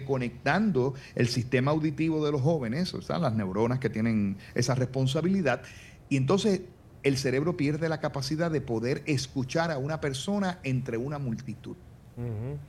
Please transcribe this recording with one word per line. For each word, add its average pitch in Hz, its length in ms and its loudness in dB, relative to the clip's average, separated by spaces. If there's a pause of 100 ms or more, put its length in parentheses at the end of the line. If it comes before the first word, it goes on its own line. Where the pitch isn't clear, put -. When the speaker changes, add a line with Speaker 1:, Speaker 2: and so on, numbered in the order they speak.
(100)
Speaker 1:
reconectando 135 840 2 (200)
el 120 140 4
sistema 127 440 2
auditivo 156 520 2
de 147 80 2
los 147 80 0
jóvenes, 147 540 0
o - 80 -6
sea, - 160 -2
las 135 160 2
neuronas 110 440 2
que 117 120 0
tienen 107 480 2 (160)
esa 127 200 2
responsabilidad, 135 880 2 (460)
y 139 80 2
entonces 190 460 4 (400)
el 139 160 2
cerebro 139 380 2
pierde 151 320 0
la 156 120 -2
capacidad 151 500 -2
de 147 100 0
poder 120 460 -2
escuchar 147 640 0
a 143 80 -2
una 156 220 -4
persona 180 640 -2
entre 127 320 -2
una 143 220 -4
multitud. 110 580 -6 (400)
Speaker 2:
Ujú. 120 420 -6 (100)